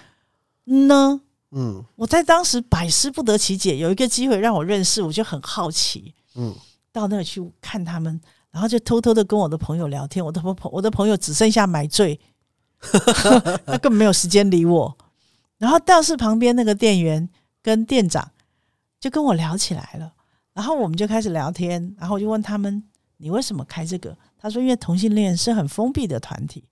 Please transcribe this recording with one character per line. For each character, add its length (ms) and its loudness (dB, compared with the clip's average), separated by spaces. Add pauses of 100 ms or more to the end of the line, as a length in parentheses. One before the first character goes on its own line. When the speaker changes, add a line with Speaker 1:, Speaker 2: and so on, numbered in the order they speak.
(640)
Speaker 1:
呢？ 560 4 (300)
Speaker 2:
嗯。 340 -6 (100)
Speaker 1:
我 120 -6
在 160 4
当 220 2
时 160 0
百 280 -8
思 220 0
不 120 -6
得 160 2
其 180 -2
解， 200 0
有 160 0
一 20 -2
个 140 0
机 200 -2
会 100 2
让 160 0
我 100 -2
认 200 0
识， 180 0
我 100 -4
就 100 -2
很 200 -8
好 280 -6
奇。 440 -6 (200)
Speaker 2:
嗯。 200 -8 (380)
Speaker 1:
到 160 -4
那 140 -4
去 380 -12
看 240 -10
他 160 -8
们， 180 -6 (320)
然 120 -8
后 40 0
就 120 0
偷 200 0
偷 140 4
的 100 4
跟 160 -2
我 80 0
的 120 -4
朋 180 -6
友 120 -4
聊 180 -8
天， 180 -6
我 80 -8
的 80 -6
朋-， 160 -6 (160)
我 80 -6
的 100 0
朋 160 0
友 80 4
只 200 -4
剩 180 4
下 140 4
买 200 -2
醉， 320 0 (300)
<laughs> 320 -20
他 960 2
根 160 2
本 0 -
没 140 6
有 40 6
时 160 0
间 240 4
理 140 4
我。 320 2 (640)
然 120 0
后 80 6
倒 220 6
是 160 0
旁 220 0
边 180 4
那 80 2
个 100 2
店 280 2
员 260 0 (320)
跟 240 0
店 240 2
长 220 -4 (680)
就 120 -6
跟 140 -2
我 100 2
聊 240 -2
起 160 -4
来 240 -12
了， 160 -14 (400)
然 100 -8
后 100 -2
我 140 -2
们 80 -4
就 100 -2
开 140 -2
始 80 -4
聊 220 -4
天， 480 -6
然 100 -8
后 60 -4
我 60 -4
就 60 -4
问 140 -2
他 160 -6
们 260 -4 (360)
，“你 100 -12
为 140 -2
什 120 -8
么 120 -6
开 180 -10
这 140 -8
个？” 180 -16 (240)
他 80 -10
说 140 -6
，“因 40 0
为 80 2
同 220 -2
性 180 0
恋 220 2
是 160 0
很 160 -2
封 240 -4
闭 140 -4
的 120 -6
团 280 -10
体 260 -18